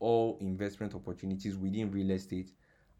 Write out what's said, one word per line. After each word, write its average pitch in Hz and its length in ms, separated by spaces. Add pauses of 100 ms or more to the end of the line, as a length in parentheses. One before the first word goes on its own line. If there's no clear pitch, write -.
all 117 400
investment 98 540
opportunities 95 640
within 98 340
real 98 200
estate 92 400 (500)